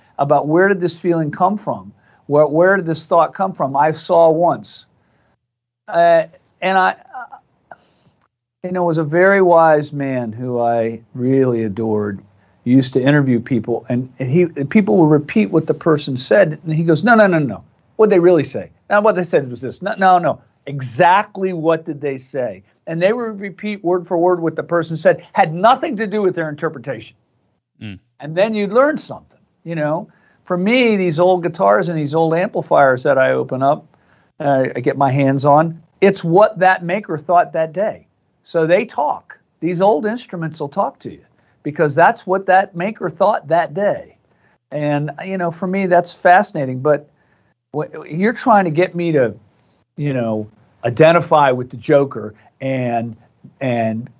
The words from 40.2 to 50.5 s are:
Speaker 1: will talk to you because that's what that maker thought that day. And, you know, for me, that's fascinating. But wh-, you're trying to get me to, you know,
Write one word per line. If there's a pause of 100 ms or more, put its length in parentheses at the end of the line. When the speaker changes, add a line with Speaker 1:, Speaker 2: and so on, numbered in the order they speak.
Speaker 1:
will
talk
to
you (400)
because
that's
what
that
maker
thought
that
day. (540)
And, (140)
you
know,
for
me,
that's
fascinating.
But (640)
wh-,
you're
trying
to
get
me
to, (600)
you
know, (360)